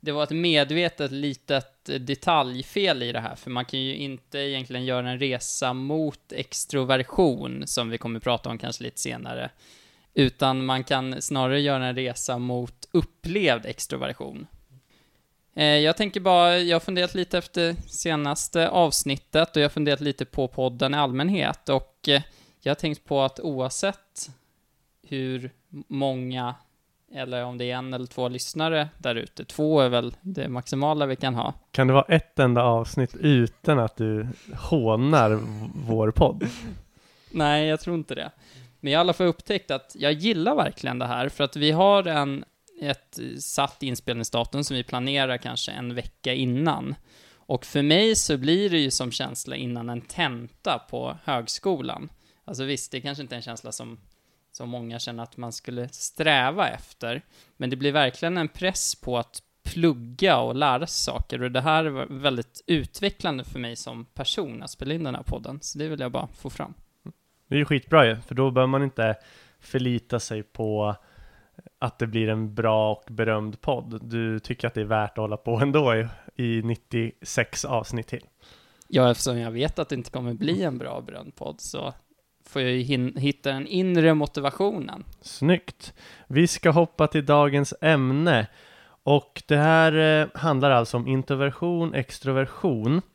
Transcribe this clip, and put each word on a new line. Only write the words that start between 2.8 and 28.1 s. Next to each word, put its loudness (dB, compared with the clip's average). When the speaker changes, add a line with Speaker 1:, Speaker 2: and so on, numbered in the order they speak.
Speaker 1:
i -4
det -2
här, -8
för -14
man -2
kan -6
ju -4
inte -10
egentligen -6
göra -2
en -4
resa -2
mot -4
extroversion, 0
som -2
vi -6
kommer -6
prata -2
om -8
kanske -8
lite -10
senare, -8
utan 2
man -2
kan -2
snarare 0
göra 0
en -4
resa -4
mot -6
upplevd 0
extroversion. -8
Eh, 0
jag 4
tänker -2
bara, 6
jag 2
har 4
funderat -2
lite -2
efter -2
senaste -2
avsnittet 2
och 4
jag 6
har 2
funderat 0
lite -2
på -4
podden -2
i 0
allmänhet, 0
och, -2
eh, 6
jag -2
har 2
tänkt -6
på 0
att -2
oavsett -6
hur -6
många, -4
eller -6
om -10
det -4
är -4
en -8
eller -6
två -4